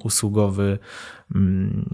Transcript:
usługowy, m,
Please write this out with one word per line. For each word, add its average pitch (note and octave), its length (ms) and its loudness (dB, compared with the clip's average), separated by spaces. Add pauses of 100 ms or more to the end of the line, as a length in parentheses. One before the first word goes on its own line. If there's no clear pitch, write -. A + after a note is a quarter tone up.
usługowy, G2+ 760 0 (560)
m, G2 580 2